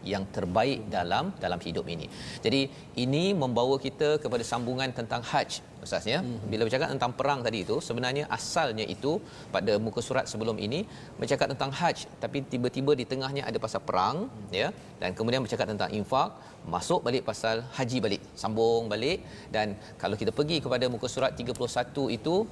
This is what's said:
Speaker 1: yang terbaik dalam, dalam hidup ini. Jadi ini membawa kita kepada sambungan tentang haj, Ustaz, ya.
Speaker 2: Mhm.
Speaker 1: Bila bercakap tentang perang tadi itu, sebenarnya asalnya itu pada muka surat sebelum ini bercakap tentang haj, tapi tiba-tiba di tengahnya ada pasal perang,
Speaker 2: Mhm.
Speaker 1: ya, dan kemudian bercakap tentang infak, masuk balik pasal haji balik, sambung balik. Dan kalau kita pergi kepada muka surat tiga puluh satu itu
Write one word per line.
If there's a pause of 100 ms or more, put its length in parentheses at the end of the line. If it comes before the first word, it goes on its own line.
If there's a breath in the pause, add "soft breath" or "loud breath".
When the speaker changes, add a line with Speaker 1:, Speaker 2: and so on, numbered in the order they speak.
(120)
Speaker 1:
yang (120)
terbaik (160)
dalam, (180)
dalam
hidup
ini. (380 loud breath)
Jadi (420 loud breath)
ini (200)
membawa (100)
kita (140)
kepada
sambungan
tentang
haj, (360)
Ustaz, (100)
ya.
Speaker 2:
Mhm.
Speaker 1:
Bila
bercakap
tentang
perang
tadi
itu, (120)
sebenarnya (120)
asalnya (100)
itu (440 loud breath)
pada (120)
muka
surat
sebelum
ini (420 loud breath)
bercakap
tentang
haj, (280)
tapi (160)
tiba-tiba (100)
di
tengahnya
ada
pasal
perang, (100)
Speaker 2:
Mhm. (100)
Speaker 1:
ya, (340 loud breath)
dan (100)
kemudian
bercakap
tentang
infak, (460 loud breath)
masuk
balik
pasal (140)
haji
balik, (220)
sambung
balik. (360 loud breath)
Dan (240 loud breath)
kalau
kita
pergi
kepada (100)
muka
surat
tiga
puluh
satu (140)
itu (160)